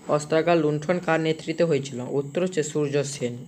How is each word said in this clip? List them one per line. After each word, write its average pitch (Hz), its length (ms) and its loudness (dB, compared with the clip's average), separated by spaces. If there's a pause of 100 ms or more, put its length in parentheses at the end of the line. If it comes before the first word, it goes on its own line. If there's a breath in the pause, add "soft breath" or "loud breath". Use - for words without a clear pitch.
অস্ত্রাগার 160 480 4
লুণ্ঠন 151 420 2
কার 165 220 2
নেতৃত্বে 160 440 0
হয়েছিল? 139 460 0
উত্তর 139 320 -2
হচ্ছে 180 200 0
সূর্য 143 420 -2
সেন। 120 320 -6 (120)